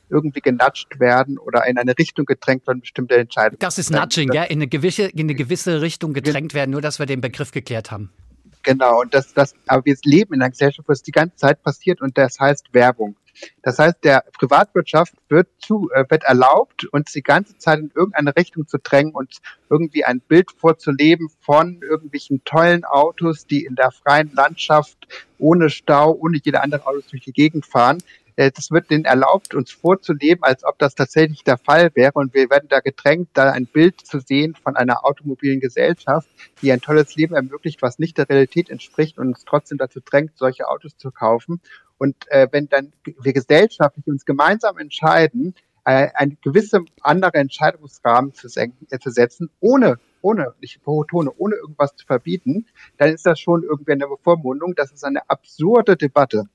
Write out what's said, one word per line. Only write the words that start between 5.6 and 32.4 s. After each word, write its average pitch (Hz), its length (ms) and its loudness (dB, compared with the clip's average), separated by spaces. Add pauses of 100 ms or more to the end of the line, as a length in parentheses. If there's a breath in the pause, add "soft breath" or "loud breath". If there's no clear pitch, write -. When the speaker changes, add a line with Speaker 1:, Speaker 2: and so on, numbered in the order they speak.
Speaker 2:
Richtung 160 320 -6
Speaker 1:
Ge- 139 100 -6
Speaker 2:
gedrängt 143 320 -4
werden, 139 180 -4
nur 143 100 -6
dass 151 160 -8
wir 147 80 -6
den 131 140 -6
Begriff 127 320 -8
geklärt 120 400 -10
haben. 104 180 -14 (540)
Speaker 1:
Genau, 127 360 4
und 123 140 -4
das, 135 200 0
das, 139 200 0 (140)
aber 135 160 0
wir 143 200 0
leben 165 300 4
in 131 80 0
einer 127 80 -2
Gesellschaft, 143 380 -4
wo 156 40 2
es 131 100 -4
die 151 100 -16
ganze 160 240 0
Zeit 147 260 2
passiert 170 400 -4
und 135 160 -4
das 135 220 0
heißt 139 340 0
Werbung. 123 420 2 (460 loud breath)
Das 123 160 -4
heißt, 160 260 2
der 139 280 4
Privatwirtschaft 160 840 0 (140)
wird 170 200 2 (100)
zu, 208 360 -4
äh, 131 140 2
wird 160 160 0
erlaubt, 131 600 2
uns - 260 -4
die 147 100 -10
ganze 160 360 0
Zeit 156 200 0
in 156 160 -10
irgendeine 151 420 -2
Richtung 165 300 -2
zu - 120 -6
drängen 147 360 0
und 135 240 -12 (320 loud breath)
irgendwie 156 340 -2
ein 123 160 -2
Bild 175 300 2
vorzuleben 160 800 0 (120)
von 170 420 0
irgendwelchen 151 640 -6
tollen 170 400 2
Autos, 160 640 0
die 143 180 -2
in 127 120 -12
der 127 140 2
freien 147 440 0
Landschaft 151 720 -2 (320 loud breath)
ohne 160 320 4
Stau, 151 420 2
ohne 160 300 -2
jede 139 200 0
andere 143 240 -6
Autos 139 200 -6
durch - 160 -18
die 135 100 -18
Gegend 151 340 0
fahren. 131 320 2 (380 soft breath)
Äh, 139 160 2
das - 180 -14
wird 165 200 0
denen 156 140 0
erlaubt, 135 500 0
uns 131 160 -6
vorzuleben, 170 720 -2
als 131 220 0
ob - 140 -4
das 143 160 0
tatsächlich 156 500 -2
der 127 140 2
Fall 160 360 2
wäre. 131 200 4
Und 135 200 -2
wir 131 160 2